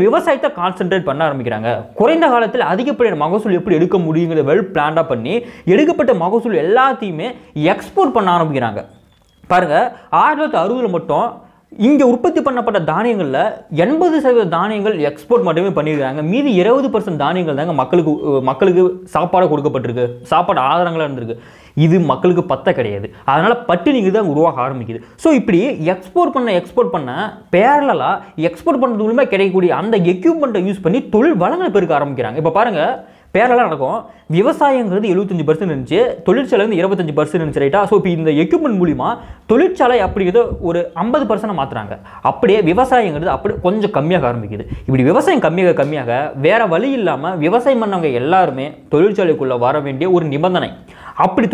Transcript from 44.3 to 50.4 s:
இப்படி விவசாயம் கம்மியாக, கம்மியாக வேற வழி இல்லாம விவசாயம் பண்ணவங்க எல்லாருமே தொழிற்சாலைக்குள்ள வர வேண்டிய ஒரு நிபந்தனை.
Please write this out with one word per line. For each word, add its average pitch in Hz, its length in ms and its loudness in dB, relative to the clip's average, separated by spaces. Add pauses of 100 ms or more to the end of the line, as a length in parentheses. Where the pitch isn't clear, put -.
இப்படி 131 220 2
விவசாயம் 285 380 2
கம்மியாக, 175 340 2
கம்மியாக 139 300 -4 (340)
வேற 214 160 4 (120)
வழி 220 160 0 (100)
இல்லாம 165 340 -2 (120)
விவசாயம் 240 380 2
பண்ணவங்க 180 280 -2 (100)
எல்லாருமே 139 440 0 (300)
தொழிற்சாலைக்குள்ள 156 720 2
வர 143 220 0
வேண்டிய 139 300 -4
ஒரு 160 160 -2
நிபந்தனை. 160 380 -2 (540)